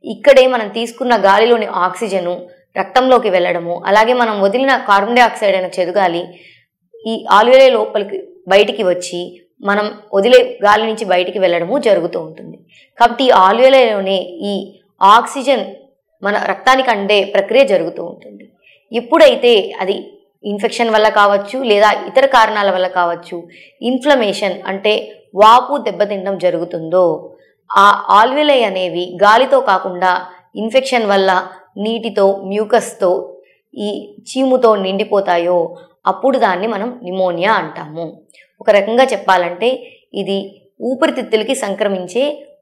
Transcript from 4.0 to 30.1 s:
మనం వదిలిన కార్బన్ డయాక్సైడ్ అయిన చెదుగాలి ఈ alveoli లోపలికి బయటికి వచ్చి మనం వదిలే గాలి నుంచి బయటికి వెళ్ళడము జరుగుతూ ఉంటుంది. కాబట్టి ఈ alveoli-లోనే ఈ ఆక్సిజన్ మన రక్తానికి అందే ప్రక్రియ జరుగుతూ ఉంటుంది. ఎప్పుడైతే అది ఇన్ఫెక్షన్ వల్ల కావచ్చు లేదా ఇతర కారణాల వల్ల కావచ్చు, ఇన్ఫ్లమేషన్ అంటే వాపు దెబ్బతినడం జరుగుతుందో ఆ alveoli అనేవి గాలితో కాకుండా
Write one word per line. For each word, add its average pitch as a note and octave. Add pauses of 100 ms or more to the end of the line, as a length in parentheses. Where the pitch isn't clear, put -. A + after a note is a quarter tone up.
మనం A3+
వదిలిన B3
కార్బన్ G#3+
డయాక్సైడ్ G#3+
అయిన F#3 (100)
చెదుగాలి F3 (840)
ఈ A3 (120)
alveoli C4
లోపలికి G3+ (260)
బయటికి G#3
వచ్చి F3 (200)
మనం G#3 (220)
వదిలే A#3+
గాలి G#3+
నుంచి A3
బయటికి F3+
వెళ్ళడము F3
జరుగుతూ F3
ఉంటుంది. D#3+ (420)
కాబట్టి A#3
ఈ B3
alveoli-లోనే G#3+
ఈ G3 (220)
ఆక్సిజన్ A#3 (580)
మన G#3
రక్తానికి C4
అందే G3+
ప్రక్రియ G#3
జరుగుతూ F3
ఉంటుంది. - (420)
ఎప్పుడైతే A#3+
అది - (280)
ఇన్ఫెక్షన్ G#3+
వల్ల G#3+
కావచ్చు G3+
లేదా G#3
ఇతర G3
కారణాల G#3+
వల్ల F#3
కావచ్చు, E3+ (340)
ఇన్ఫ్లమేషన్ A#3+
అంటే G3+ (220)
వాపు A#3+
దెబ్బతినడం G3
జరుగుతుందో E3+ (360)
ఆ G3+ (160)
alveoli C4+
అనేవి F3+
గాలితో B3
కాకుండా F#3 (300)